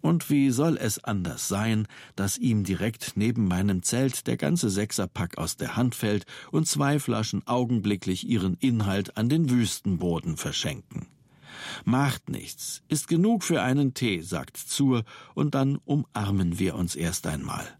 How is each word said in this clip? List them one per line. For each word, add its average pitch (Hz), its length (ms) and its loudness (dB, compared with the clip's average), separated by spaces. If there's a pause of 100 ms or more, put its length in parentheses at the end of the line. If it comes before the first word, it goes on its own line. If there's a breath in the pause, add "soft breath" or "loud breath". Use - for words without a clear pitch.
Und 160 260 2
wie 139 220 4
soll 147 260 2
es - 260 -2
anders 90 460 -2
sein, 107 380 0 (280 loud breath)
dass 98 220 -2
ihm 117 280 2
direkt 95 520 -4
neben 110 320 2
meinem 92 340 2
Zelt 127 440 0
der 117 100 0
ganze 151 320 2
Sechserpack 98 720 -2
aus 82 180 -4
der 82 200 -6
Hand 120 180 2
fällt 104 320 0 (240 loud breath)
und 160 180 0
zwei 147 300 2
Flaschen 110 480 -2
augenblicklich 104 840 0
ihren 95 280 2
Inhalt 101 600 0
an 113 140 2
den 160 180 4
Wüstenboden 90 880 0
verschenken? - 680 -6 (800 loud breath)
„Macht 131 440 2
nichts, - 600 -10
ist - 200 -2
genug 190 360 4
für 147 180 2
einen 131 320 2
Tee“, 101 260 0
sagt 85 380 -8
Zur, 127 460 2 (300 loud breath)
und 147 200 0
dann 135 220 2
umarmen 98 840 0
wir 92 160 0
uns 87 220 -2
erst 82 300 -4
einmal. - 400 -6 (140)